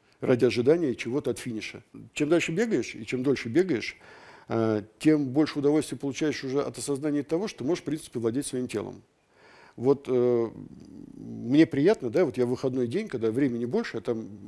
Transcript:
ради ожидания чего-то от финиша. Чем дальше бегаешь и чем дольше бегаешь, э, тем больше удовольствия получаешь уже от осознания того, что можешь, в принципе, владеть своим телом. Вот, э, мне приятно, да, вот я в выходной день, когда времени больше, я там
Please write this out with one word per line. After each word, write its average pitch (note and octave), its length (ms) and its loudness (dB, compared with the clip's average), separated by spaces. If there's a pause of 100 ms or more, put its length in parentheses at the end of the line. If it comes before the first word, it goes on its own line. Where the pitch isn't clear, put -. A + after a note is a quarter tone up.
(220)
ради B2+ 240 4
ожидания B2 500 4
чего-то B2+ 340 -4
от A2+ 80 -2
финиша. A2 460 -10 (300)
Чем D3 160 0
дальше E3 220 4
бегаешь F3+ 440 0
и A2 100 -12
чем B2+ 160 -4
дольше B2 280 0
бегаешь, C#3 460 0 (520)
э, A2+ 340 2 (160)
тем D3+ 280 4
больше C#3+ 340 0
удовольствия C#3+ 380 2
получаешь C#3 460 -4
уже C3+ 200 0
от B2+ 160 -8
осознания C#3+ 420 -2
того, E3+ 260 -2
что - 160 -10
можешь, D#3+ 200 -2
в - 20 -20
принципе, D3 340 -6
владеть A2+ 280 0
своим B2 200 -4
телом. G2 360 -6 (720)
Вот, C3+ 320 2
э, B2 420 2 (680)
мне A#2 500 2
приятно, C#3+ 440 2
да, E3+ 160 4
вот B2+ 120 -2
я B2 80 4
в A#2+ 40 2
выходной B2+ 380 0
день, F#3+ 200 -4
когда A2+ 240 -2
времени A#2+ 340 0
больше, F#3+ 320 -4
я A2 40 -6
там A2+ 260 -4 (200)